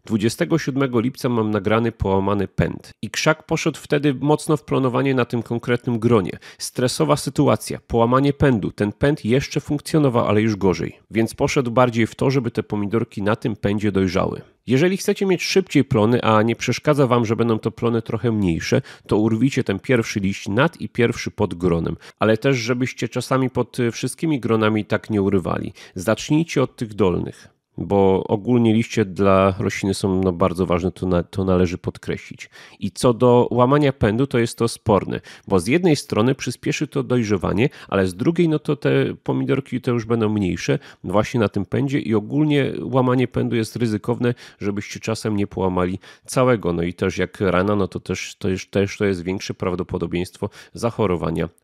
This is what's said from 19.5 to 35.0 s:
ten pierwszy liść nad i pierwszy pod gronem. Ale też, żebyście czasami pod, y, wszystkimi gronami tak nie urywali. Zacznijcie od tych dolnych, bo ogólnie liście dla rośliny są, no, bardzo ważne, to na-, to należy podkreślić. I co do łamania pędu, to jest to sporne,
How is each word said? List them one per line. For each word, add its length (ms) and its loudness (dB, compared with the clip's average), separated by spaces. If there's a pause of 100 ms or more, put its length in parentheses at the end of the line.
ten 160 -4
pierwszy 400 0
liść 280 -4
nad 340 0
i 80 -8
pierwszy 420 -2
pod 220 -2
gronem. 420 -2 (240)
Ale 180 4
też, 200 0
żebyście 520 -4
czasami 400 -2
pod, 300 -4
y, 120 0
wszystkimi 480 -4
gronami 460 2
tak 240 -4
nie 120 2
urywali. 520 0 (220)
Zacznijcie 680 0
od 120 -4
tych 180 -10
dolnych, 600 -2 (220)
bo 500 4
ogólnie 460 2
liście 320 0
dla 540 4
rośliny 340 -2
są, 280 0
no, 100 2
bardzo 340 0
ważne, 260 0
to 160 -6
na-, 160 2
to 200 -6
należy 340 2
podkreślić. 720 -12 (300)
I 120 -8
co 220 2
do 380 4
łamania 420 4
pędu, 340 0
to 120 0
jest 180 -2
to 100 0
sporne, 540 0 (260)